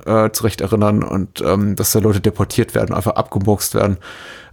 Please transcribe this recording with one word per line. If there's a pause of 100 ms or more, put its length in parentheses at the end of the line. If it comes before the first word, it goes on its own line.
äh,
zurecht
erinnern
und,
ähm,
dass
da
Leute
deportiert
werden,
einfach
abgemurkst
werden, (540)